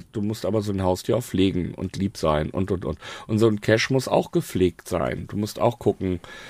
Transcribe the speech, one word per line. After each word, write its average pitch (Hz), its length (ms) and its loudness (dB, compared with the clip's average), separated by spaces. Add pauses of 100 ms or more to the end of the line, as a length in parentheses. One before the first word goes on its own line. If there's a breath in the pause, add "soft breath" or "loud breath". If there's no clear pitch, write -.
(140)
du 110 80 -4
musst 107 240 -2
aber 104 160 0
so 101 100 -2
ein 95 120 -2
Haustier 92 340 2
auch 123 60 -2
pflegen 92 500 2
und - 240 -8
lieb 98 180 -2
sein 78 360 2
und, 95 200 -2
und, 90 140 -4
und.“ 78 140 -6 (260 loud breath)
Und 110 140 0
so 113 80 6
ein 107 120 2
Cache 110 320 2
muss 131 160 0
auch - 240 2
gepflegt 92 560 0
sein. 80 400 -2
Du - 80 -8
musst 104 240 -4
auch 120 200 2
gucken, 92 400 0 (300 loud breath)